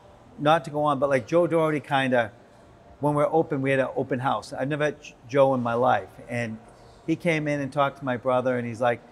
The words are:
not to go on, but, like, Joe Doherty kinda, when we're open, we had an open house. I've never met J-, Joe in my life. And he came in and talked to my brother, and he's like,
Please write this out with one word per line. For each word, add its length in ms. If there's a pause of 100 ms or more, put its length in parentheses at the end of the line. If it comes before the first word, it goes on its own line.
(380)
not 260
to 60
go 120
on, 160
but, 120
like, 180
Joe 180
Doherty 340
kinda, 520 (680)
when 160
we're 160
open, 320
we 80
had 80
an 160
open 240
house. 340
I've 160
never 160
met 180
J-, 120 (140)
Joe 260
in 80
my 120
life. 340 (200)
And 300 (480)
he 80
came 320
in 140
and 120
talked 260
to 60
my 120
brother, 420
and 80
he's 140
like, 200 (120)